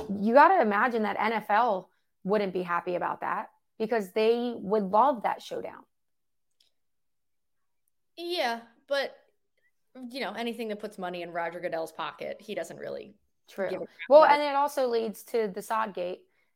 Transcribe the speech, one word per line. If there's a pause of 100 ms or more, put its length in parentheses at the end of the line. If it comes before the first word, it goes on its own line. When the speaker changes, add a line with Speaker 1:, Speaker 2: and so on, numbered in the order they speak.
(220)
Speaker 1:
you
gotta
imagine
that
N
F
L (340)
wouldn't
be
happy
about
that (280)
because
they
would
love
that
showdown. (2250)
Speaker 2:
Yeah, (280)
but, (920)
you
know,
anything
that
puts
money
in
Roger
Goodell's
pocket,
he
doesn't
really (340)
Speaker 1:
True.
Speaker 2:
give
a
crap (100)
Speaker 1:
Well,
Speaker 2:
about
Speaker 1:
and
it
also
leads
to
the
Sodgate (360)